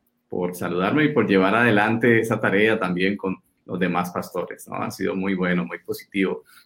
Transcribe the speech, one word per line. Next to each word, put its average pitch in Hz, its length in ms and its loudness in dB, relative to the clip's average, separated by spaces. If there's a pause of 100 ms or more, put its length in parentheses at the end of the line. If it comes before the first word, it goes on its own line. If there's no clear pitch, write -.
(280)
por 90 280 -6
saludarme 95 500 0
y 147 80 0
por 120 120 2
llevar 98 300 4
adelante 113 640 4
esa 110 220 0
tarea 107 360 2
también 92 380 0
con 95 260 -6 (240)
los 92 140 -8
demás 87 320 0
pastores, - 560 -8
¿no? 95 80 -12
Ha 98 160 -6
sido 95 240 -6
muy 95 200 -2
bueno, 90 280 0
muy 87 160 -10
positivo. 95 640 -4 (220)